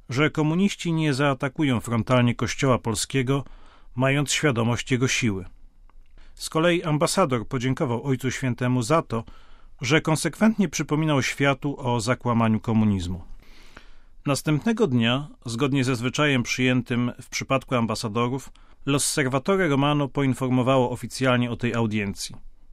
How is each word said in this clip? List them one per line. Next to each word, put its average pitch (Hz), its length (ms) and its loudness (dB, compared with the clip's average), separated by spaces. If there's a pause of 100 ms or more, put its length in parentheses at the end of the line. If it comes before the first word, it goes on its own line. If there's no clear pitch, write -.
że 139 220 2
komuniści 165 600 0
nie 156 220 0
zaatakują 135 680 0
frontalnie 120 540 2
Kościoła 123 440 0
polskiego, 131 640 -2 (500)
mając 135 380 0
świadomość 120 580 0
jego 127 180 2
siły. 98 360 -2 (920)
Z - 140 -14
kolei 170 340 2
ambasador 151 680 0
podziękował 127 560 -2
Ojcu 131 260 -2
Świętemu 127 520 -2
za 147 200 2
to, 113 220 -6 (560)
że 143 200 2
konsekwentnie 175 680 2
przypominał 151 540 0
światu 139 580 -2
o 120 200 0
zakłamaniu 113 600 2
komunizmu. 98 640 0 (1040)
Następnego 156 600 0
dnia, 123 420 2 (180)
zgodnie 131 380 0
ze 131 120 2
zwyczajem 131 460 2
przyjętym 123 680 0 (100)
w - 60 -20
przypadku - 460 -4
ambasadorów, 120 800 -2 (340)
L'Osservatore 143 800 0
Romano 143 400 2
poinformowało 127 800 2
oficjalnie 123 600 0
o 113 60 -4
tej 117 180 -2
audiencji. 104 640 -2 (360)